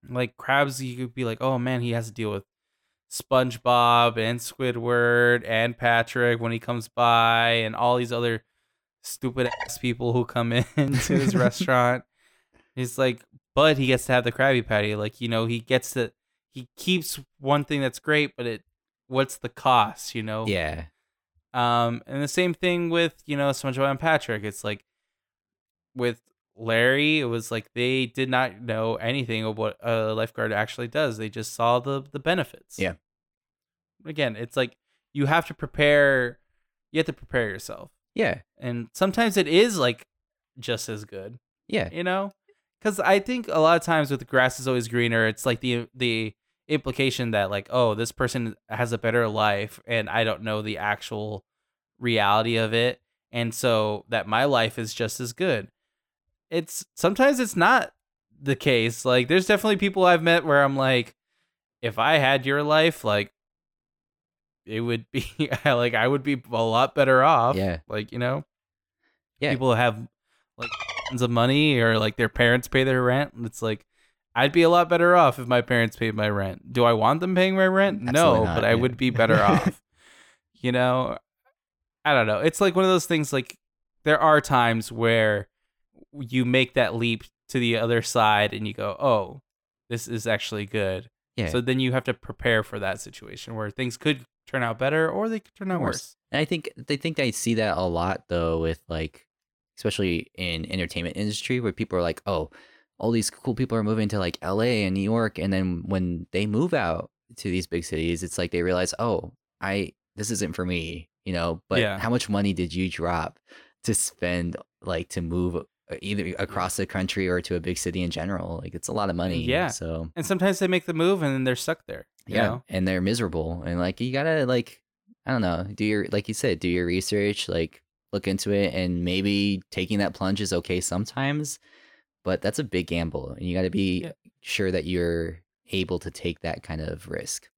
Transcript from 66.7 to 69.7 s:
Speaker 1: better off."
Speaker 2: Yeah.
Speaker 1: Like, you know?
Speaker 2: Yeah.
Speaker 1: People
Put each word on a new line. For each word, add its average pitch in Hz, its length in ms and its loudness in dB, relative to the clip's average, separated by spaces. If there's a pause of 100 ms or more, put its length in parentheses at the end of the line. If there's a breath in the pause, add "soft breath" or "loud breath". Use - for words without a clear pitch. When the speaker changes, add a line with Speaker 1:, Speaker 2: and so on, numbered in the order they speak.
Speaker 1:
better 131 280 6
off." 135 340 6
Speaker 2:
Yeah. 85 220 0 (100)
Speaker 1:
Like, 107 240 -6
you 117 60 -8
know? 131 260 -4 (920)
Speaker 2:
Yeah. 143 140 0
Speaker 1:
People 127 220 2